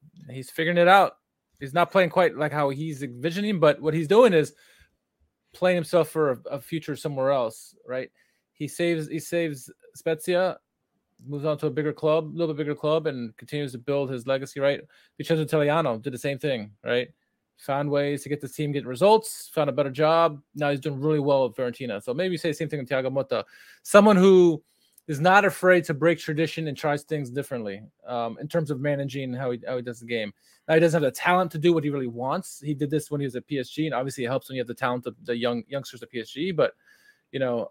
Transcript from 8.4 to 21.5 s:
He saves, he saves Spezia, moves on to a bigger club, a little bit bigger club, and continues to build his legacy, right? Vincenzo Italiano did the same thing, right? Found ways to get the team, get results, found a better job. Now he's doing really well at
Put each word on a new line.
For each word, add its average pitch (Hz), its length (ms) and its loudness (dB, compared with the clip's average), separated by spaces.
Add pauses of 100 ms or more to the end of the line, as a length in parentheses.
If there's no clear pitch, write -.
He 147 160 -10
saves, 170 400 -2
he 156 100 -6
saves 160 520 -6 (240)
Spezia, 175 640 -2 (680)
moves 143 180 -8
on 151 140 0
to 156 80 -4
a 147 40 0
bigger 147 220 -2
club, 156 340 0
a 147 100 -12
little 160 180 -2
bit 143 100 -8
bigger 147 100 -4
club, 156 320 0
and 123 300 -6
continues 143 360 -8
to 127 60 -12
build 139 320 -4
his 123 160 -8
legacy, 135 340 -4
right? 139 200 0 (380)
Vincenzo 156 240 0
Italiano 147 560 2
did 123 140 -8
the 123 60 -10
same 139 200 -6
thing, 113 340 -4 (120)
right? 120 240 -2 (500)
Found 143 320 -4
ways 143 320 -2
to 139 60 -16
get 147 120 -4
the 139 80 -10
team, 147 240 -4
get 139 140 -4
results, 196 680 2
found 143 160 2
a - 20 -8
better 139 180 0
job. 156 500 2 (140)
Now 143 160 -2
he's 139 100 -2
doing 139 200 -6
really 151 200 2
well 139 260 2
at 110 60 -6